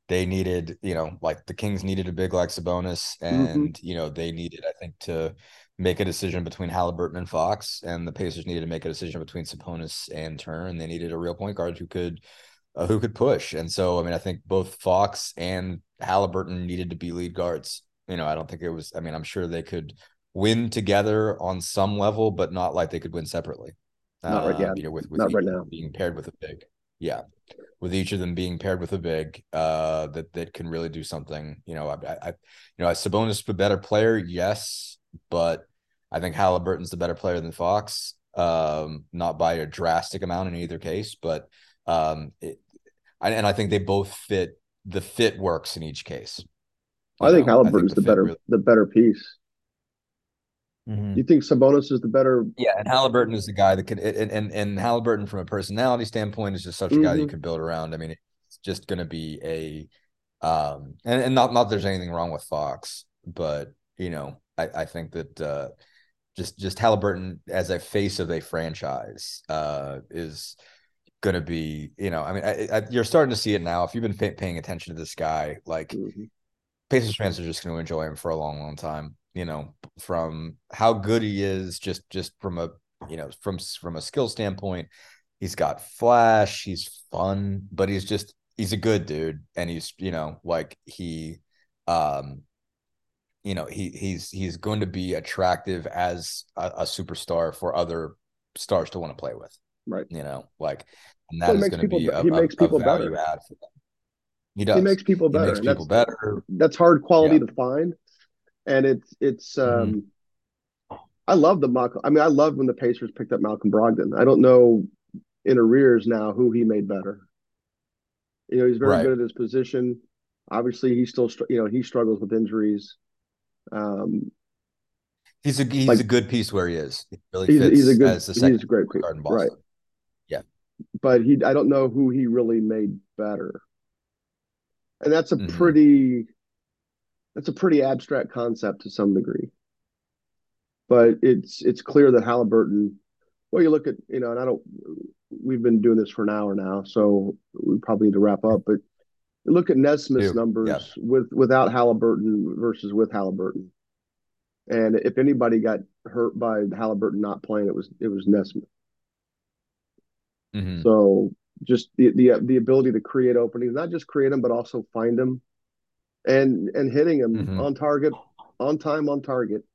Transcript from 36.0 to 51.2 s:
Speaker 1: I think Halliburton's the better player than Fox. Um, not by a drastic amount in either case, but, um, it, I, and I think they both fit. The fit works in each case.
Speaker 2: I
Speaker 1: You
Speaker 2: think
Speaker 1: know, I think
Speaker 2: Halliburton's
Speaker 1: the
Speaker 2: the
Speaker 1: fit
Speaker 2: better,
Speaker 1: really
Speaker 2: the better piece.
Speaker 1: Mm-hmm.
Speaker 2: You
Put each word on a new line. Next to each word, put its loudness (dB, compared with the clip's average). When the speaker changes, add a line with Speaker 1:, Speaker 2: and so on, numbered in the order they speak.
Speaker 1:
I -6
think -6
Halliburton's 0
the -10
better -4
player -4
than -10
Fox. -4
Um, -2
not -4
by 0
a -6
drastic -4
amount -4
in -8
either -8
case, -8
but, -6
um, -2
it, -14
I, -2
and 0
I 4
think -2
they 2
both -2
fit. -4
The -6
fit 0
works -4
in -12
each -12
case. -14
Speaker 2:
I 4
Speaker 1:
You 8
Speaker 2:
think 6
Speaker 1:
know, 8
I 10
think 4
Speaker 2:
Halliburton's 4
Speaker 1:
the 2
Speaker 2:
the 4
Speaker 1:
fit -2
Speaker 2:
better, 6
Speaker 1:
really -2
Speaker 2:
the 4
better 6
piece. 2
Speaker 1:
Mm-hmm. -4
Speaker 2:
You 2